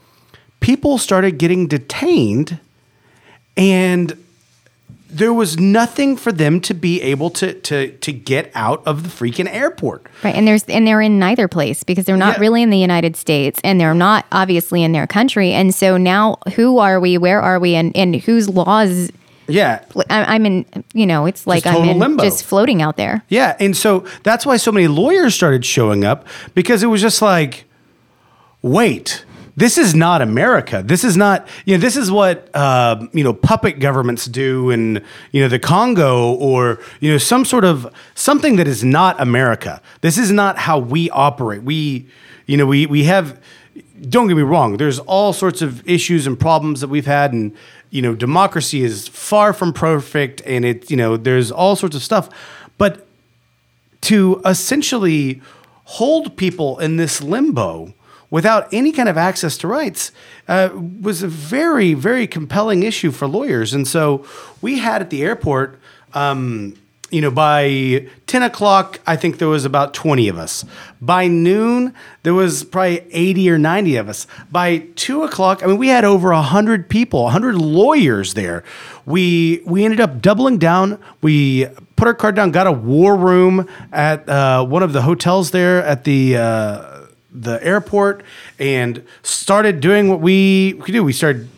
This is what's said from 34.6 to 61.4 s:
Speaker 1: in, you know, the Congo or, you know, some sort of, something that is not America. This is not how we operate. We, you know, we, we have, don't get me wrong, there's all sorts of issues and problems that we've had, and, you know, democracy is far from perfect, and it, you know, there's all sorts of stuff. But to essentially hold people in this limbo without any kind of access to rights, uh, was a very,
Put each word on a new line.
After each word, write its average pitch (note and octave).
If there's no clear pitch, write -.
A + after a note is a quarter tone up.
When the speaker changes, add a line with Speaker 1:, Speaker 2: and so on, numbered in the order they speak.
Speaker 1:
in, A2+
you C#3
know, C3
the B2
Congo D3+
or, B2
you D3+
know, D3
some B3
sort A#3+
of, C#3
something D4
that F3
is B2+
not E3
America. A#2+
This D#3+
is G#3+
not G3+
how D3+
we D3+
operate. C3
We, C#3
you C#3+
know, C#3+
we, C#3
we D3
have, D#3+
don't A#3
get F3
me D3+
wrong, C3
there's C#3
all G3
sorts F#3+
of B2+
issues D#3+
and C3
problems D#3
that C#3+
we've C#3
had, C#3+
and, G#2+
you C3
know, A#2
democracy D3
is A2
far G#3
from D#3+
perfect, C#3+
and B2+
it, A#2+
you D3
know, A2+
there's B2
all F#3+
sorts F#3
of C3
stuff. G3+
But -
to F#3+
essentially F3+
hold D4+
people D#3+
in D#3+
this E3
limbo A#2+
without G3
any B3+
kind C4+
of E3
access E3+
to -
rights, G#3
uh, F#3
was F#3+
a G3
very, F#3